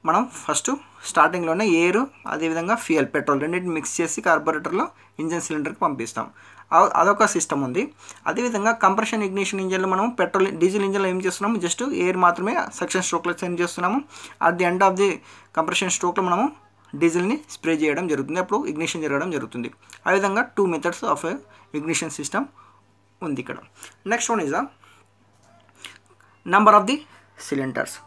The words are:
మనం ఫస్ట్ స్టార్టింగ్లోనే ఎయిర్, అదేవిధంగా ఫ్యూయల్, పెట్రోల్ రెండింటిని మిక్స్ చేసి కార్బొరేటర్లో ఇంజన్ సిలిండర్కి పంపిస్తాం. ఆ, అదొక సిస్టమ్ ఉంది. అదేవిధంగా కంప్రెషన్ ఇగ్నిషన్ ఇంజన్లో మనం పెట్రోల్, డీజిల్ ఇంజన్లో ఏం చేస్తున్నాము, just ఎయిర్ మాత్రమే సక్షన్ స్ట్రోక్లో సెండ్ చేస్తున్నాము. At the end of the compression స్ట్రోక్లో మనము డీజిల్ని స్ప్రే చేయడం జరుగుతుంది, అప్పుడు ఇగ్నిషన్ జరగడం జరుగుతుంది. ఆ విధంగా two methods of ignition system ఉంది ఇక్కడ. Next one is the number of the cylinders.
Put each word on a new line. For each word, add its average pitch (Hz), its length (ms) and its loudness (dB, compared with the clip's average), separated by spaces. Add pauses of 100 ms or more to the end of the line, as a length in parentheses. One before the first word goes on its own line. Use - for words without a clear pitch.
మనం 190 140 4 (180)
ఫస్ట్ - 280 -2 (420)
స్టార్టింగ్లోనే 170 540 4 (120)
ఎయిర్, 185 240 4 (320)
అదేవిధంగా 165 500 0
ఫ్యూయల్, 151 320 2
పెట్రోల్ 143 300 0
రెండింటిని 180 320 -4
మిక్స్ - 220 -6
చేసి 170 280 -2
కార్బొరేటర్లో 160 580 0 (360)
ఇంజన్ 160 240 -4
సిలిండర్కి 151 400 -4
పంపిస్తాం. 120 420 -4 (480)
ఆ, - 20 10 (220)
అదొక 202 340 6
సిస్టమ్ 147 340 -2
ఉంది. 139 140 -2 (480)
అదేవిధంగా 226 420 0 (120)
కంప్రెషన్ 214 460 2
ఇగ్నిషన్ 190 340 -2
ఇంజన్లో 190 320 0
మనం 196 100 2 (140)
పెట్రోల్, 190 280 2 (140)
డీజిల్ 196 280 2
ఇంజన్లో 196 240 0
ఏం 185 120 -2
చేస్తున్నాము, 202 400 0
just 165 160 -4 (220)
ఎయిర్ 180 240 0
మాత్రమే 180 260 0 (260)
సక్షన్ 180 280 -2
స్ట్రోక్లో 170 340 -2
సెండ్ 175 220 -4
చేస్తున్నాము. 180 340 -2 (500)
At 175 140 4
the 180 80 4
end 185 200 2
of 185 120 2
the 202 80 4 (480)
compression 175 400 0
స్ట్రోక్లో 185 320 0
మనము 196 160 2 (560)
డీజిల్ని 175 340 2 (200)
స్ప్రే 165 260 -2
చేయడం 156 300 2
జరుగుతుంది, 143 320 -2
అప్పుడు 202 140 -2 (140)
ఇగ్నిషన్ 160 340 -4
జరగడం 143 300 -2
జరుగుతుంది. 120 340 -8 (380)
ఆ 175 80 2
విధంగా 196 260 2 (160)
two 202 160 4
methods 165 260 -2 (140)
of 139 80 -2 (580)
ignition 156 380 -4
system 190 260 -4 (840)
ఉంది 139 160 -4
ఇక్కడ. - 140 -10 (560)
Next 233 200 -4
one 202 120 0
is 139 100 -4
the 233 80 -2 (1900)
number 208 240 8
of 196 120 2
the 294 60 0 (500)
cylinders. 131 460 -4 (140)